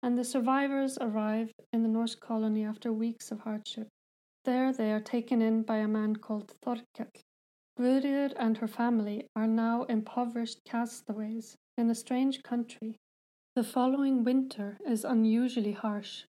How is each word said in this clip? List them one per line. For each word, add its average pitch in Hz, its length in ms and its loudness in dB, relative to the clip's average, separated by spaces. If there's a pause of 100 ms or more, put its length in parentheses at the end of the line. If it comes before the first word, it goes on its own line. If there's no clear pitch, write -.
And 240 160 0
the 247 60 0
survivors 269 760 0
arrive 220 500 -2 (220)
in 226 100 2
the 226 60 2
Norse 226 260 0
colony 220 480 -2
after 220 300 -4
weeks 226 360 -4
of 214 120 -8
hardship. 214 480 -8 (560)
There 262 260 2
they 220 220 0
are 214 80 0
taken 233 400 0
in 220 220 4
by 220 140 -2
a 214 100 0
man 214 280 0
called 214 380 -8 (120)
Þorkell. 240 460 -8 (640)
Guðríður 269 600 2
and 226 220 2
her 226 80 -2
family 214 680 0
are 220 120 0
now 226 360 2
impoverished 233 840 -2
castaways 226 920 -6 (220)
in 233 120 2
a 226 60 2
strange 262 460 -2
country. 233 540 -6 (600)
The 247 80 4
following 262 600 2
winter 247 640 0
is 226 180 0
unusually 226 680 2
harsh 208 580 -6